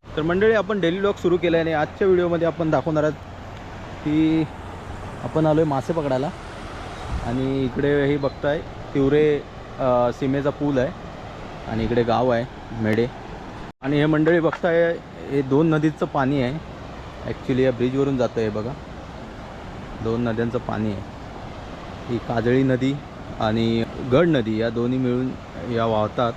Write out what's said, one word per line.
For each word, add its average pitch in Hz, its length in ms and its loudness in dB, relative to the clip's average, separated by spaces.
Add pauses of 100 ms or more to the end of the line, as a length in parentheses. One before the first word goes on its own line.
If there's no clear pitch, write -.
(160)
तर 156 60 -2
मंडळी, 196 320 4
आपण 202 260 0
डेली 170 180 2
व्लॉग 202 140 2
सुरू 180 240 2
केला 170 200 2
आहे 165 80 4
आणि 160 100 0
आजच्या 156 320 0
व्हिडिओमध्ये 175 400 4
आपण 160 240 0
दाखवणार 151 320 2
आहोत 151 100 2 (920)
की 156 400 2 (800)
आपण 156 220 2
आलो 156 140 4
आहे 160 80 4
मासे 139 240 -2
पकडायला. 143 380 0 (960)
आणि 135 380 0
इकडे 143 420 2
हे 143 100 4
बघताय 143 440 0 (340)
तिवरे, 147 460 6 (380)
अ, 123 340 4
सीमेचा 139 380 0
पूल 143 280 0
आहे 120 100 2 (840)
आणि 113 140 0
इकडे 120 180 2
गाव 117 260 2
आहे 120 160 2 (380)
मेढे. 110 240 4 (760)
आणि 143 140 0
हे 147 100 4
मंडळी 156 340 6
बघताय, 170 560 2 (320)
हे 139 140 2
दोन 139 280 4
नदीचं 156 360 2
पाणी 139 360 0
आहे. 131 160 -2 (720)
Actually 127 300 -2
या 131 120 6
ब्रिजवरून 131 440 2
जातं 117 240 0
आहे 110 100 2
बघा, 107 220 -4 (1300)
दोन 113 160 0
नद्यांचं 117 380 0
पाणी 107 340 -2
आहे. 98 100 -6 (1040)
ही 117 100 -2
काजळी 120 440 2
नदी 131 320 2 (460)
आणि 113 440 2 (280)
गड 165 160 6
नदी 110 320 2
या 117 100 0
दोन्ही 120 280 0
मिळून 127 320 0 (420)
या 113 140 2
वाहतात. 113 500 2